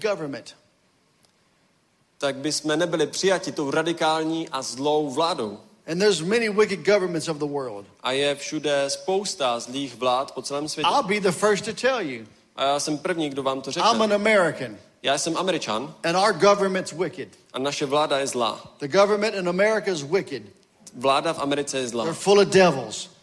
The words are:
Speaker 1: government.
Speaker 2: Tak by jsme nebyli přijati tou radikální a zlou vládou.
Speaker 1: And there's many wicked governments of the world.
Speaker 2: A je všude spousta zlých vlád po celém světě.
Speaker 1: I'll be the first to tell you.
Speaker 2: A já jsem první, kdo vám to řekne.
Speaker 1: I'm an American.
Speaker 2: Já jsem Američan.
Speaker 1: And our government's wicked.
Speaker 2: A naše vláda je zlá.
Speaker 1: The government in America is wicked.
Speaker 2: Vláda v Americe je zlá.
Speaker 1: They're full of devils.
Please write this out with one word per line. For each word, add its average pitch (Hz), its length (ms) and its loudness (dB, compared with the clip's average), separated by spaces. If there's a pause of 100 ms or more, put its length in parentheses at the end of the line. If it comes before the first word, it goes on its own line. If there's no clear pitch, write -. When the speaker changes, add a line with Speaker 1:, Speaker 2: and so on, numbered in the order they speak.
Speaker 1:
government. 156 540 -6 (1600)
Speaker 2:
Tak 139 180 -2
by 143 160 -4
jsme 151 240 0
nebyli 165 300 2
přijati 185 460 0
tou 143 180 -4
radikální 160 800 0
a 131 140 -6
zlou 147 480 -2
vládou. 135 500 -2 (260)
Speaker 1:
And 165 140 -2
there's 196 220 4
many 220 260 0
wicked 196 360 0
governments 180 440 2
of 156 100 -4
the 147 80 -4
world. 127 400 -6 (160)
Speaker 2:
A 123 100 -2
je 143 220 2
všude 143 560 -2
spousta 143 720 -2
zlých 127 360 -8
vlád 127 360 0
po 131 100 -10
celém 143 260 -6
světě. 156 200 0
Speaker 1:
I'll 254 200 2
be 208 120 0
the 190 120 2
first 202 320 2
to 220 80 -6
tell 247 280 0
you. 123 260 -8 (300)
Speaker 2:
A 127 80 -2
já 143 160 2
jsem 151 180 -4
první, 165 320 -4
kdo 135 120 -6
vám 135 180 -2
to 135 100 -10
řekne. 175 200 4
Speaker 1:
I'm 226 120 2
an 214 100 2
American. 190 640 2 (260)
Speaker 2:
Já 135 160 0
jsem 160 180 -2
Američan. 156 580 -2 (100)
Speaker 1:
And 170 120 0
our 202 160 2
government's 190 600 4
wicked. 147 360 -6 (240)
Speaker 2:
A 120 60 -8
naše 139 280 -2
vláda 147 320 2
je 139 80 -2
zlá. 117 520 -2
Speaker 1:
The 143 100 -6
government 202 460 4
in 185 140 -2
America 202 420 2
is 160 120 -2
wicked. 143 400 -4 (520)
Speaker 2:
Vláda 135 380 2
v 151 60 -6
Americe 143 400 -2
je 127 100 -4
zlá. 113 160 -2
Speaker 1:
They're 165 160 -4
full 202 200 6
of 190 80 6
devils. 139 600 4 (120)